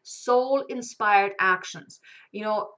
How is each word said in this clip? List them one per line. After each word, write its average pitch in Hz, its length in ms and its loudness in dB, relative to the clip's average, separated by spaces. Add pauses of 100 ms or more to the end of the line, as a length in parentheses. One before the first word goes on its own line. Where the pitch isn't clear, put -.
Soul-inspired 247 1400 0
actions, - 600 -2 (300)
you 208 120 -10
know, 214 340 -2